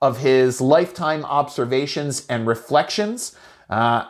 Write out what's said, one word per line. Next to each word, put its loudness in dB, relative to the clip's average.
of 0
his 4
lifetime 0
observations -2
and -2
reflections, -2
uh, 0